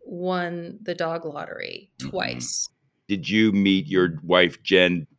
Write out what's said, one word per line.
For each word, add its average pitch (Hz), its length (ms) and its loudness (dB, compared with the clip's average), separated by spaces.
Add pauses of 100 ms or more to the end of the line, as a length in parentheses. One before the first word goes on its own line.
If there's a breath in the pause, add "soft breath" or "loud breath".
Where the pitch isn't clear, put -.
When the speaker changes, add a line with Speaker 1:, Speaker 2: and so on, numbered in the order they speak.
Speaker 1:
won 175 800 -6
the 175 140 -6
dog 165 280 -4
lottery - 680 -12 (100)
Speaker 2:
Mm-hmm. 135 100 -10
Speaker 1:
twice. 62 580 -6 (380)
Speaker 2:
Did 90 220 -4
you 107 240 4
meet 98 340 2
your 90 380 2
wife, 87 400 4
Jen? 90 420 4 (120)